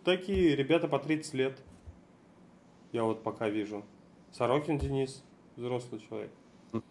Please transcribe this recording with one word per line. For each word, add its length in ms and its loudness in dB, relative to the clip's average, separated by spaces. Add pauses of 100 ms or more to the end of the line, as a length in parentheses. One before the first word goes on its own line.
такие 500 4
ребята 320 4
по 140 0
тридцать 340 -2
лет. 240 0 (1300)
Я 100 0
вот 220 0
пока 240 -2
вижу. 340 -4 (480)
Сорокин 480 0
Денис, 460 -2 (320)
взрослый 520 -6
человек. 220 -10 (600)